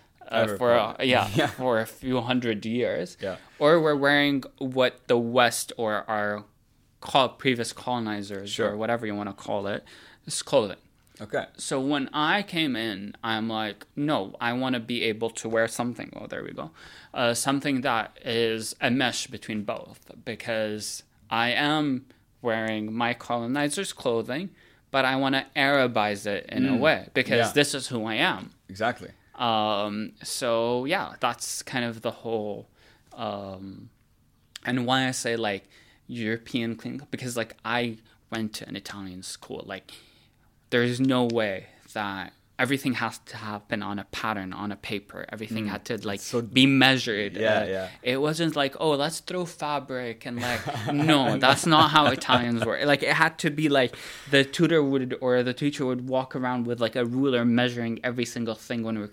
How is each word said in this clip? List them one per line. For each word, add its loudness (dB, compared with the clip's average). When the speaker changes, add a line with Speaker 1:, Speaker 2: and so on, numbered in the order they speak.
Speaker 1:
uh, 0
Speaker 2:
Ever, 0
Speaker 1:
for 6
a, 8
Speaker 2:
probably. 0
Speaker 1:
yeah, 6
Speaker 2:
<laughs> -4
Yeah. 4
Speaker 1:
for 0
a -2
few -2
hundred 0
years, -2
Speaker 2:
Yeah. -6
Speaker 1:
or 8
we're 4
wearing 4
what 0
the 6
West 4
or 0
our -2
col-, 2
previous -2
colonizers -6
Speaker 2:
Sure. 0
Speaker 1:
or -6
whatever -2
you -4
wanna -6
call -4
it, -4
is -6
clothing. 2
Speaker 2:
Okay. -4
Speaker 1:
So -4
when 0
I 2
came -2
in, -6
I'm 0
like, -4
"No, -2
I 0
wanna -2
be -4
able 0
to -8
wear 2
something." -6
Oh, -12
there -8
we -10
go. -10
Uh, 2
something 0
that -2
is 0
a 2
mesh 0
between -8
both, -10
because -4
I 2
am 2
wearing -2
my 0
colonizer's -2
clothing, -2
but 4
I 2
wanna 2
Arabize 2
it -4
in 0
a 2
Speaker 2:
Mm. 4
Speaker 1:
way, 2
because 2
Speaker 2:
Yeah. -6
Speaker 1:
this 4
is -6
who -4
I -4
am. 0
Speaker 2:
Exactly. -4
Speaker 1:
Um, 0
so 0
yeah, -4
that's -4
kind -4
of -6
the -2
whole, -6
um, -10
and 0
why 4
I 0
say, -2
like, -2
European -4
clean, -10
because, -8
like, -4
I -2
went -4
to -12
an -10
Italian -12
school, -12
like, -12
there 6
is 0
no 4
way 0
that -6
everything 0
has -4
to -16
happen -6
on -6
a -8
pattern, -4
on -8
a -8
paper. -10
Everything -6
Speaker 2:
Mm. -4
Speaker 1:
had -6
to, -4
like, -4
Speaker 2:
So -4
Speaker 1:
be 6
measured. 4
Speaker 2:
Yeah, 4
Speaker 1:
Uh, 0
Speaker 2:
yeah. -4
Speaker 1:
it 0
wasn't 0
like, 0
"Oh, 2
let's 0
throw -6
fabric," -6
and, -6
like, -2
Speaker 2:
<laughs> -4
Speaker 1:
no, 4
that's 4
not 6
how 6
Italians 2
work. 0
Like, 4
it 2
had 2
to 0
be, 0
like, 4
the 6
tutor 4
would, 0
or 4
the -2
teacher -2
would -2
walk -2
around -2
with, -2
like, 0
a 2
ruler 2
measuring 2
every -2
single -6
thing -6
when -4
we -4
were -8